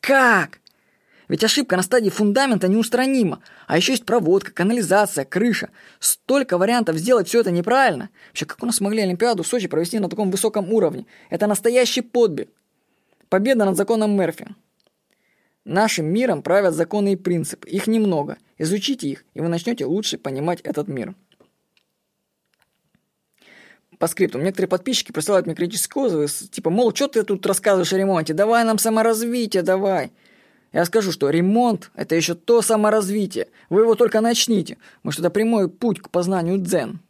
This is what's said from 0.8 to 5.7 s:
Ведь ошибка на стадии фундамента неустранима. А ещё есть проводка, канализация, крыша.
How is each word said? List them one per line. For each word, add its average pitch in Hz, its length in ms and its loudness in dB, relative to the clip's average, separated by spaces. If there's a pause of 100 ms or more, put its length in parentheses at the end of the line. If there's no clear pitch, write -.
Ведь 151 160 -2
ошибка 220 320 0
на 185 60 0
стадии 214 280 2
фундамента 214 560 2
неустранима. 233 720 0 (280)
А 147 80 0
ещё 185 160 2
есть - 120 -2
проводка, 190 480 0
канализация, 196 720 0
крыша. 208 460 -2 (300)